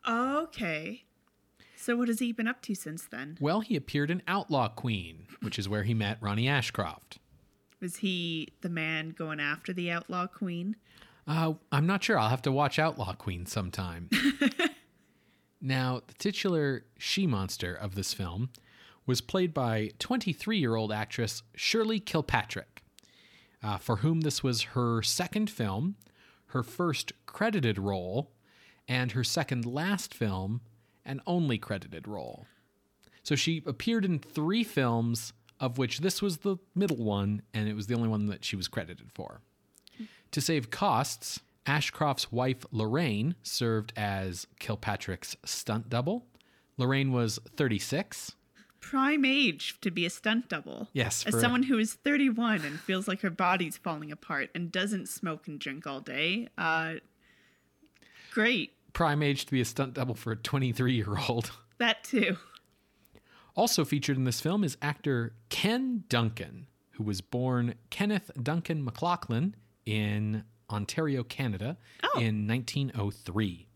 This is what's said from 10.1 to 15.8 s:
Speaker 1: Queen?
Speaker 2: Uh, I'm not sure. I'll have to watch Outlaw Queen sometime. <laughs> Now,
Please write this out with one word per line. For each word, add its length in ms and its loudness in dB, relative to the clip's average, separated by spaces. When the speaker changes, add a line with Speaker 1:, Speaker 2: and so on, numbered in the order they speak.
Speaker 1:
Queen? 480 -4
Speaker 2:
Uh, 280 2
I'm 160 4
not 160 2
sure. 160 4
I'll 100 4
have 140 2
to 80 2
watch 260 4
Outlaw 380 0
Queen 320 -6
sometime. 680 -4
<laughs> 60 4
Now, 440 0